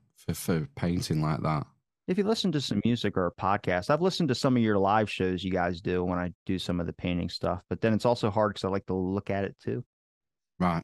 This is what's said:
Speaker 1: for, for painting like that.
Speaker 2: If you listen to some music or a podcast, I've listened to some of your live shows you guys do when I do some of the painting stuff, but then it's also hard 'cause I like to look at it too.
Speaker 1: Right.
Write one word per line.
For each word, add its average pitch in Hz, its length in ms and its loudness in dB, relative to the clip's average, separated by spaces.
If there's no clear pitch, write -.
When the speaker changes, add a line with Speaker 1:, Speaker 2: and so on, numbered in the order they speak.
Speaker 1:
for, - 200 -6
for 80 400 -2
painting 87 480 -2
like 78 180 0
that. 78 260 -2
Speaker 2:
If 185 100 0
you 202 60 2
listen 208 280 0
to 147 80 0
some 110 240 -2
music 113 320 0
or 92 100 2
a 87 60 -2
podcast, 92 560 0
I've 151 140 2
listened 180 280 0
to 120 40 2
some 127 220 2
of 120 60 4
your 107 140 4
live 101 320 4
shows 92 360 -2
you 92 80 -2
guys 90 280 0
do 90 240 0
when 90 140 -2
I 87 160 -4
do 95 140 -2
some 87 220 -2
of 85 60 -4
the 87 60 -6
painting 87 360 -2
stuff, 87 400 -4
but 90 120 -6
then 113 140 2
it's 101 100 0
also 120 240 2
hard 104 260 2
'cause - 100 -8
I 95 40 2
like 98 180 -2
to 92 80 -2
look 95 360 -2
at 98 140 0
it 92 160 -6
too. 120 240 -6
Speaker 1:
Right. 85 260 0